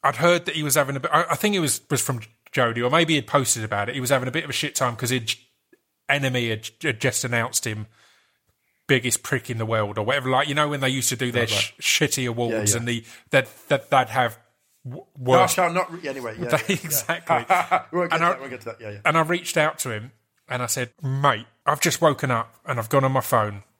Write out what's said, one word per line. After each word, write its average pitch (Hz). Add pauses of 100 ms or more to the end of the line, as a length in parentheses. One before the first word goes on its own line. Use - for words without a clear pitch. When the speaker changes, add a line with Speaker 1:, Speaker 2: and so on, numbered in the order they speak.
Speaker 1:
I'd 143
heard 175
that 156
he 156
was 143
having 139
a -
bit, 147
I, 160
I 156
think 208
it 190
was, 147 (100)
was 139
from 123 (320)
Jodie, 120
or 123
maybe 160
he'd 143
posted 123
about 101
it. 127
He 135
was 123
having 131
a 127
bit 165
of 156
a 127
shit -
time 123
'cause 120
he'd, 120 (800)
N 139
M 127
E 120
had, 110 (120)
had 131
just -
announced 120
him 107 (1000)
biggest 123
prick -
in 120
the 113
world 107
or 107
whatever. 131
Like, 135
you 143
know, 151
when 147
they 131
used 131
to 131
do 127
their 120
Speaker 2:
Right, 110
right. 101
Speaker 1:
sh-, -
shitty 135
awards 117
Speaker 2:
Yeah, 110
yeah. 104
Speaker 1:
and 117
the, 117 (240)
that, -
that 143
they'd 127
have 117 (460)
w-, 127 (120)
Speaker 2:
No, 127
Speaker 1:
worse 185
Speaker 2:
shall 175
not 175
re-, 165
anyway, 123
yeah, 120
Speaker 1:
<laughs> -
They, 156
Speaker 2:
yeah, -
yeah. 196
Speaker 1:
exactly. 156
Speaker 2:
<laughs> -
We 170
won't 170
get 165
Speaker 1:
And -
Speaker 2:
to 170
Speaker 1:
I, 170
Speaker 2:
that, -
we 131
won't 135
get 127
to -
that, 110
yeah, 110
yeah. 101
Speaker 1:
and 151
I 165
reached 175
out 156
to 127
him 107 (380)
and 127
I 123
said, 123 (100)
"Mate, 139 (200)
I've 147
just -
woken 143
up 117 (120)
and 131
I've 110
gone 139
on 135
my 131
phone. 104 (160)